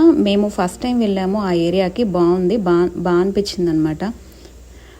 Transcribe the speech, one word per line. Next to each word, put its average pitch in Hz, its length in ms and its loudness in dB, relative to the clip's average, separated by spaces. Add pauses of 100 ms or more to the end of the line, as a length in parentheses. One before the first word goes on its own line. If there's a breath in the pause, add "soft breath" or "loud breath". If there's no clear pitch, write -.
(120)
మేము 202 360 2
ఫస్ట్ 185 340 -4
టైమ్ 247 180 -2
వెళ్ళాము 196 420 -2
ఆ 185 100 -2
ఏరియాకి. 175 520 0
బాగుంది, 180 520 2
బా-, 180 400 0
బా 180 140 -4
అనిపించింది 190 600 -2
అనమాట. 156 420 -2 (880 loud breath)